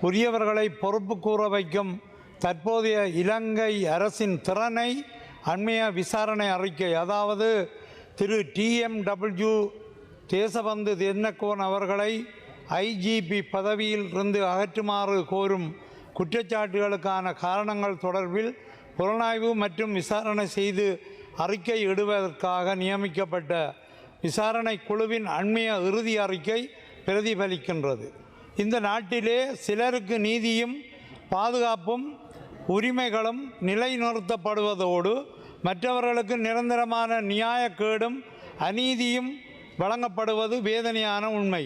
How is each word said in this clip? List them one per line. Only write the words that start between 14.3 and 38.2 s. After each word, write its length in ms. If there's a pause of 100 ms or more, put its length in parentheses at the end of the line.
அகற்றுமாறு 640 (160)
கோரும் 360 (480)
குற்றச்சாட்டுகளுக்கான 1080 (180)
காரணங்கள் 600
தொடர்பில் 460 (460)
புலனாய்வு 540 (120)
மற்றும் 360
விசாரணை 480 (120)
செய்து 280 (580)
அறிக்கை 340 (120)
இடுவதற்காக 920
நியமிக்கப்பட்ட 680 (720)
விசாரணை 500 (140)
குழுவின் 400 (100)
அண்மைய 320 (180)
இறுதி 260 (100)
அறிக்கை 360 (460)
பிரதிபலிக்கின்றது. 1000 (560)
இந்த 140 (120)
நாட்டிலே 500 (280)
சிலருக்கு 500 (100)
நீதியும் 480 (600)
பாதுகாப்பும் 680 (720)
உரிமைகளும் 640 (280)
நிலைநிறுத்தப்படுவதோடு, 1500 (520)
மற்றவர்களுக்கு 680 (120)
நிரந்தரமான 760 (100)
நியாயக்கேடும் 880 (500)